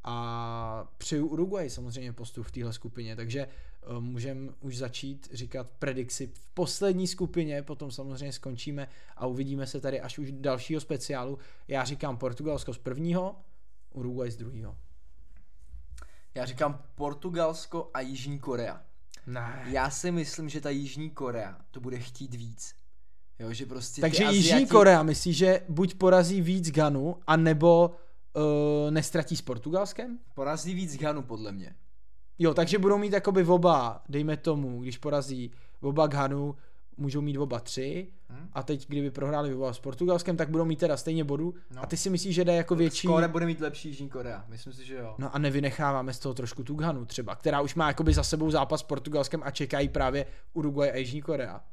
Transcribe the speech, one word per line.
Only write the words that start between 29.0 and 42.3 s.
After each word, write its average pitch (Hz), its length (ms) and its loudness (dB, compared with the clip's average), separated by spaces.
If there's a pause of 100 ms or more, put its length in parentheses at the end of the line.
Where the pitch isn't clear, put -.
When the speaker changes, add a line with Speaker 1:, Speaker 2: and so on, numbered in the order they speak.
Speaker 1:
s - 60 -4
Portugalskem? 196 760 -4 (140)
Speaker 2:
Porazí 151 400 -2
víc 175 240 -4
Ghanu, 151 260 0
podle 110 280 -6
mě. 95 240 -8 (640)
Speaker 1:
Jo, 160 140 6
takže 170 260 4
budou 202 180 6
mít 202 160 0
jakoby 196 320 4
oba, 165 640 6
dejme 151 280 0
tomu, 139 440 0
když 123 160 -6
porazí 135 540 -2 (300)
oba 147 260 4
Ghanu, 143 480 0 (420)
můžou 143 240 0
mít 147 160 0
oba 139 220 -2
tři, 143 480 -4 (220)
Speaker 2:
Hmm. 139 240 -10
Speaker 1:
a 135 100 -2
teď, 139 240 -4
kdyby 143 240 0
prohráli 143 440 0
oba 127 180 -2
s 117 60 -8
Portugalskem, 175 580 2
tak 151 120 0
budou 160 160 4
mít 160 140 0
teda 156 180 4
stejně 160 260 0
bodů. 147 300 0 (220)
Speaker 2:
No. 127 80 -6
Speaker 1:
A - 20 -4
ty 165 120 -2
si 196 120 0
myslíš, 180 260 2